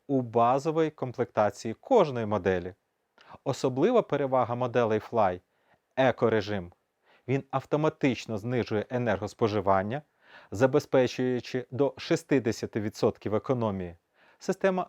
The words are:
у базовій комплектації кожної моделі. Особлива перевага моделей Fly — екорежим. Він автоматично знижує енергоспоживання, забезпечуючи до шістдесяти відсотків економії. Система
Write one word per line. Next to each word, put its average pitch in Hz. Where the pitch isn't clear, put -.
у 135
базовій 135
комплектації 117
кожної 147
моделі. 92
Особлива 143
перевага 127
моделей 120
Fly — 95
екорежим. 107
Він 135
автоматично 135
знижує 110
енергоспоживання, 104
забезпечуючи 127
до 131
шістдесяти 120
відсотків 104
економії. 101
Система 185